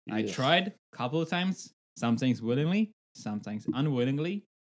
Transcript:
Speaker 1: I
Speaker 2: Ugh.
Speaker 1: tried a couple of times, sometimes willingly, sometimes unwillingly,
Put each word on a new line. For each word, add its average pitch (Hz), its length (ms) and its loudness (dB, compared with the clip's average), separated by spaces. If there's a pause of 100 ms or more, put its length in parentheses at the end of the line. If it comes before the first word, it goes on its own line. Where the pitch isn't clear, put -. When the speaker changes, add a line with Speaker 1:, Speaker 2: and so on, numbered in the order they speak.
Speaker 1:
I 110 140 0
Speaker 2:
Ugh. 107 60 -2
Speaker 1:
tried 151 400 2
a - 280 -14
couple 131 240 -2
of 160 80 -2
times, 180 420 -2 (260)
sometimes 117 440 2
willingly, 156 480 0 (240)
sometimes 107 580 -8
unwillingly, 143 680 0 (340)